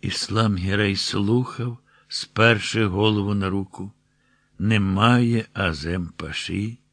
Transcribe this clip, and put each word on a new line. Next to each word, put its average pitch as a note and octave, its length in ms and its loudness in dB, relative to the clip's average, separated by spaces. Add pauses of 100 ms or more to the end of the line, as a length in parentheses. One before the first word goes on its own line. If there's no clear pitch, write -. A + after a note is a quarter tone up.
Іслам G#2 560 -2
Гірей G2 400 0
слухав, A#2 800 -2 (300)
сперши A2 800 2
голову G#2 480 0
на G2 160 0
руку. G2 420 -8 (640)
Немає A2 960 4
Азем E2+ 640 -2
Паші. F#2 640 -6 (140)